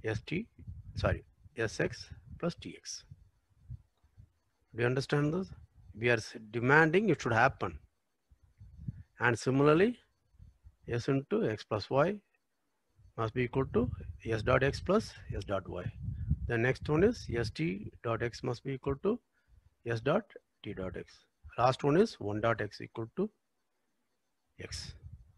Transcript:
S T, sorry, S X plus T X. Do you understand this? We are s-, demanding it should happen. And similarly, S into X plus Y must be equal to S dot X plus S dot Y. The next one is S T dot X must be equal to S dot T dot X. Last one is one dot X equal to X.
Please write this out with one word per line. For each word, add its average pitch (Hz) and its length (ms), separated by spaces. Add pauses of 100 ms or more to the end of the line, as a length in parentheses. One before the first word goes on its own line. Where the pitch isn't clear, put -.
S 110 220
T, 196 220 (480)
sorry, - 280 (340)
S 113 220
X - 300 (280)
plus 170 180
T - 220
X. - 260 (1700)
Do 113 60
you 120 40
understand 143 480
this? 185 160 (500)
We 120 100
are 120 40
s-, 110 220 (160)
demanding 156 580
it 151 120
should 117 120
happen. 110 460 (1400)
And 117 180
similarly, 151 600 (920)
S 120 200
into 143 420
X 107 140
plus 107 260
Y 156 260 (1000)
must 110 160
be 123 100
equal 135 300
to 123 160 (360)
S 113 160
dot 127 220
X 135 160
plus 214 320 (240)
S - 80
dot 98 240
Y. 87 240 (560)
The 120 100
next 123 300
one 151 160
is 226 300
S 117 160
T 180 420 (120)
dot 117 180
X 120 220
must 123 200
be 135 100
equal 139 300
to 233 160 (680)
S 117 160
dot 156 220 (400)
T 104 100
dot 92 220
X. - 300 (320)
Last 127 260
one 143 140
is 226 220
one 104 200
dot 110 220
X 104 180
equal 113 380
to 208 120 (1300)
X. - 320 (440)